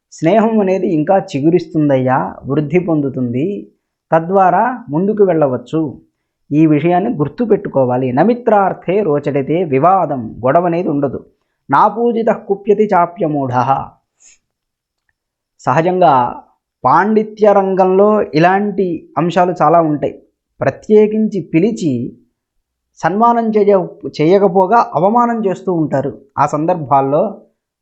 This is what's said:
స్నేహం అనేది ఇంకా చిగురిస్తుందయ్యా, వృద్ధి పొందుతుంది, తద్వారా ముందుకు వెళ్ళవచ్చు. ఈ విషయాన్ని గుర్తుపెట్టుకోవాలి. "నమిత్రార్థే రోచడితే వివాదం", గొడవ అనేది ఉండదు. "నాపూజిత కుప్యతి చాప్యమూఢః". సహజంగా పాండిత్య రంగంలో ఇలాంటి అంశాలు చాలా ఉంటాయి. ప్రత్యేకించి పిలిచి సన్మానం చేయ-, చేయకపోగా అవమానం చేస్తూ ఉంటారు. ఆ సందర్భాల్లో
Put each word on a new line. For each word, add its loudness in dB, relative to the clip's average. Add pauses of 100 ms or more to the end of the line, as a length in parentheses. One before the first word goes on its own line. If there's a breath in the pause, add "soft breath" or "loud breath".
(120)
స్నేహం 2
అనేది 0
ఇంకా 0
చిగురిస్తుందయ్యా, 0 (100)
వృద్ధి -2
పొందుతుంది, -4 (440)
తద్వారా 0
ముందుకు 0
వెళ్ళవచ్చు. -2 (500)
ఈ 4
విషయాన్ని 0
గుర్తుపెట్టుకోవాలి. -2
"నమిత్రార్థే 0
రోచడితే -2
వివాదం", 0 (100)
గొడవ 2
అనేది -2
ఉండదు. -4 (460)
"నాపూజిత 0
కుప్యతి -2
చాప్యమూఢః". -2 (1900 soft breath)
సహజంగా 2 (420)
పాండిత్య 2
రంగంలో 2
ఇలాంటి -2
అంశాలు 0
చాలా 4
ఉంటాయి. -4 (400)
ప్రత్యేకించి 0
పిలిచి -2 (800)
సన్మానం 0
చేయ-, 2 (340)
చేయకపోగా 2
అవమానం 0
చేస్తూ -4
ఉంటారు. -4 (180)
ఆ 2
సందర్భాల్లో -2 (400)